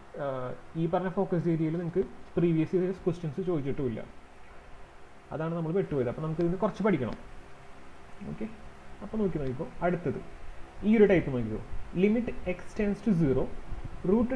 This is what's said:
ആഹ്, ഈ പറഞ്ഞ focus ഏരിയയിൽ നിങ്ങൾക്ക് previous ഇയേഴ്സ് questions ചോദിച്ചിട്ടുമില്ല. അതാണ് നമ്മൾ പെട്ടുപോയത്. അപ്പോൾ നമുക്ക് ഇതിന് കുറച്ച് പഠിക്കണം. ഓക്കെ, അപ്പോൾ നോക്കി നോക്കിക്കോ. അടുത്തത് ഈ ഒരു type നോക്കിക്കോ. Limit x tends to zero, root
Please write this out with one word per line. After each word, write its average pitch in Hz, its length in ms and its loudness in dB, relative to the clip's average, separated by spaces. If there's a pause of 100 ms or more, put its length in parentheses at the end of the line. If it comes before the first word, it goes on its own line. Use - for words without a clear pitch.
(220)
ആഹ്, 131 300 -2 (240)
ഈ 165 120 2
പറഞ്ഞ 180 220 2
focus 175 400 0
ഏരിയയിൽ 160 280 2
നിങ്ങൾക്ക് 175 260 0 (300)
previous 165 420 4
ഇയേഴ്സ് 185 300 0
questions 170 360 -2
ചോദിച്ചിട്ടുമില്ല. 139 600 0 (1300)
അതാണ് 165 240 -4
നമ്മൾ 160 160 -2
പെട്ടുപോയത്. 147 380 2
അപ്പോൾ 117 120 -4
നമുക്ക് 160 200 -2
ഇതിന് 170 160 2
കുറച്ച് 190 260 0
പഠിക്കണം. 139 340 2 (1120)
ഓക്കെ, 165 160 -6 (560)
അപ്പോൾ 220 160 -6
നോക്കി 190 200 0
നോക്കിക്കോ. 139 300 -4 (140)
അടുത്തത് 170 380 0 (640)
ഈ 214 140 6
ഒരു 214 80 12
type 165 260 6
നോക്കിക്കോ. 110 300 -2 (340)
Limit 208 320 4 (180)
x 180 120 0 (200)
tends 202 280 2
to 226 140 6
zero, 135 240 6 (600)
root 220 320 4